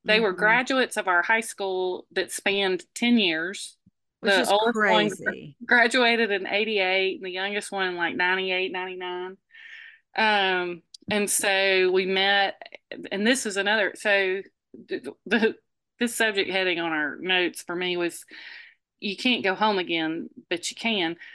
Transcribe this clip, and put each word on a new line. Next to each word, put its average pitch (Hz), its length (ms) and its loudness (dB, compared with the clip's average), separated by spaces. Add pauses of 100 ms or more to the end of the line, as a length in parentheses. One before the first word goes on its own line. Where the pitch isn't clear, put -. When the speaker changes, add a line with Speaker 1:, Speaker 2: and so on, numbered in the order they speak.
Speaker 1:
They 214 160 4
were 214 120 2
Speaker 2:
Mm-hmm. 180 80 -4
Speaker 1:
graduates 240 580 2
of 202 100 -4
our 175 160 4
high 226 180 2
school 185 680 -4
that 185 200 -4
spanned 196 520 -2 (100)
ten 240 240 4
years. 175 600 -2 (440)
Speaker 2:
Which 208 120 4
Speaker 1:
The 185 80 6
Speaker 2:
is 165 80 2
Speaker 1:
oldest 220 260 4
one 208 340 2
Speaker 2:
crazy. 170 460 -10 (100)
Speaker 1:
graduated 233 680 4
in 190 160 -2
eighty-eight, 190 680 0
and 190 80 -12
the 185 60 -8
youngest 196 400 -6
one 196 160 -2
in, 180 80 -4
like, 170 200 -2
ninety-eight, 185 560 0
ninety-nine. 185 640 -8 (800)
Um, 190 640 0 (300)
and 208 180 0
so 190 640 2
we 190 140 2
met, 196 500 2 (560)
and 202 160 0
this 254 180 2
is 196 120 -6
another, 202 380 0
so 196 460 0 (460)
the, - 260 -10 (120)
the, 214 300 2 (440)
this 240 160 -2
subject 208 340 0
heading 185 300 0
on 170 140 -2
our 151 240 -2
notes 180 460 -2
for 175 120 -8
me 180 220 -2
was, 175 280 -4 (760)
"You 196 180 -6
can't 247 260 0
go 190 100 2
home 202 240 2
again, 165 520 -4 (200)
but 170 220 -4
you - 40 -12
can." 175 420 -2 (180)